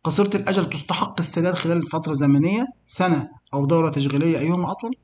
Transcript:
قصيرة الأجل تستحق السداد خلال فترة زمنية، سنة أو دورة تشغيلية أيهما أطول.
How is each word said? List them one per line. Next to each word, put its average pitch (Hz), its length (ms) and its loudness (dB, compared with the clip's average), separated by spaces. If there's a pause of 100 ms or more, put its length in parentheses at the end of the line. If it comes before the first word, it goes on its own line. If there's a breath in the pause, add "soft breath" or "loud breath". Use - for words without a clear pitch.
قصيرة 202 320 0
الأجل 190 340 0
تستحق - 480 -4
السداد 170 360 0
خلال 170 320 -2
فترة 160 260 -4
زمنية، 147 540 2 (200)
سنة 170 420 0 (260)
أو 139 120 0
دورة 160 240 2
تشغيلية 143 480 0
أيهما 165 320 0
أطول. 233 340 -8